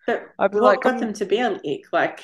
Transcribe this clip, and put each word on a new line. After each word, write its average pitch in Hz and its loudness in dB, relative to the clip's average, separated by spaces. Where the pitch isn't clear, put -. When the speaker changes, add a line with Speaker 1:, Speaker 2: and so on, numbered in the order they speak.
Speaker 1:
But - -4
Speaker 2:
I'd 196 2
be 202 0
Speaker 1:
what - -
Speaker 2:
like, 208 6
Speaker 1:
got 240 0
Speaker 2:
"I'm" - -8
Speaker 1:
them 226 -4
to 202 -6
be 202 0
an 226 -2
ick? - -8
Like, - -2